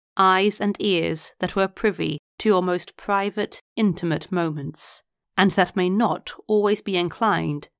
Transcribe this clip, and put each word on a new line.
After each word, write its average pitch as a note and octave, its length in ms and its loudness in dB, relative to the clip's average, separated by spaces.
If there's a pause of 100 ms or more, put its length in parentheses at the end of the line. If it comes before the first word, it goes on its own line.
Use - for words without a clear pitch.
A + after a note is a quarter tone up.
(160)
eyes F#3+ 440 4
and G3+ 200 0
ears E3+ 600 0
that - 160 -4
were F#3+ 120 2
privy E3 520 -2 (200)
to A3 100 0
your F#3 140 6
most F3+ 340 -2
private, G3+ 600 -4 (160)
intimate E3+ 560 0
moments, D#3 680 -6 (360)
and F#3 140 4
that - 240 0
may F3+ 140 0
not G3 440 -2 (140)
always G#3 340 2
be G3 140 -4
inclined E3+ 720 -2 (120)